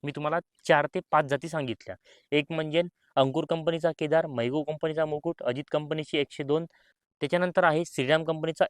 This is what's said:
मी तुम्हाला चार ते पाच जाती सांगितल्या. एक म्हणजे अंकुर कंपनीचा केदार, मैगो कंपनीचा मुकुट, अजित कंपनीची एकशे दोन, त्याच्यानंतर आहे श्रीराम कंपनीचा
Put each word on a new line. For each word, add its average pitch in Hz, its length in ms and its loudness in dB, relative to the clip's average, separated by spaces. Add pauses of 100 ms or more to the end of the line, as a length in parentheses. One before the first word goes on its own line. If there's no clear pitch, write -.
मी 143 120 -4
तुम्हाला 151 220 -2 (300)
चार 151 260 6
ते 185 60 -4 (100)
पाच 151 140 4
जाती 143 240 -2
सांगितल्या. 131 480 -6 (360)
एक 151 180 2
म्हणजे 160 320 0 (340)
अंकुर 135 320 2
कंपनीचा 165 500 0
केदार, 160 280 2
मैगो 131 360 -2
कंपनीचा 156 440 -4
मुकुट, 156 360 -6
अजित 127 280 -2
कंपनीची 151 480 -2
एकशे 143 240 -2
दोन, 151 220 0 (580)
त्याच्यानंतर 175 420 2
आहे 160 220 4
श्रीराम 151 380 0
कंपनीचा 160 460 -2